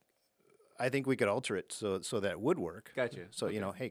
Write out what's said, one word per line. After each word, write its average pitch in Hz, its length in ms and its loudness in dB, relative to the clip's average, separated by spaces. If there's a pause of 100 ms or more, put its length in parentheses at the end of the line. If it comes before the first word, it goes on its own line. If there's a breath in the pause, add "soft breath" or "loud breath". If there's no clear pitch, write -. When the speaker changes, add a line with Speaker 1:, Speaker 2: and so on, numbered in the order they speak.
(800)
Speaker 1:
I 131 100 2
think 131 160 0
we 131 100 4
could 113 120 6
alter 107 280 2
it - 160 -4
so, 95 300 0
so 113 200 -2
that 95 200 0
would 160 160 2
work. 87 380 -6
Speaker 2:
Gotcha. 120 340 -2
Speaker 1:
So, - 160 -4
you 87 60 0
Speaker 2:
Okay. 104 80 -2
Speaker 1:
know, 98 140 -2
hey, 123 180 -6